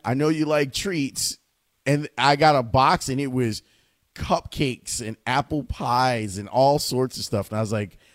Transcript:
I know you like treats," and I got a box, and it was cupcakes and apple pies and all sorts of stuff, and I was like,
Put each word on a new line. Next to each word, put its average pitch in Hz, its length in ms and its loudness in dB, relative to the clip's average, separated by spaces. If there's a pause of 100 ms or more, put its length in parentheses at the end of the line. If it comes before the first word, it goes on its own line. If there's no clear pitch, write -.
I 117 100 0
know 147 140 0
you 156 160 0
like 151 280 0
treats," - 640 -4 (480)
and 147 220 0 (100)
I 139 180 4
got 151 180 6
a 131 80 4
box, 131 460 2
and 135 120 -2
it 135 120 -4
was 120 300 -2 (520)
cupcakes - 880 -4
and 110 160 -8 (100)
apple 139 360 -2
pies 120 760 0
and 101 100 -10
all 139 300 4
sorts 127 400 -2
of 104 60 -8
stuff, 101 260 -4
and 107 80 -4
I - 20 0
was 107 120 -4
like, 104 260 -4 (160)